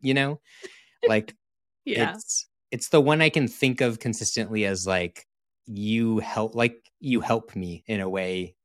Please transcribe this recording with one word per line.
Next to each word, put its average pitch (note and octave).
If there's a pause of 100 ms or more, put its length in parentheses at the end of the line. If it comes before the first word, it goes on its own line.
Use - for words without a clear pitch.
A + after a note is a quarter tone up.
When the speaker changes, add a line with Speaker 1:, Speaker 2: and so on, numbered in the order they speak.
Speaker 1:
you C3
know? C#3 (680)
Like, A3 (260)
Speaker 2:
<laughs> -
Yeah. E3+
Speaker 1:
it's, - (220)
it's -
the D#3
one D3+
I D#3
can C3+
think B2+
of A#2
consistently A2
as, F#2+
like, F2+ (400)
you A2
help, A2+
like, A#2
you B2
help A2+
me F2
in G#2+
a F#2+
way F#2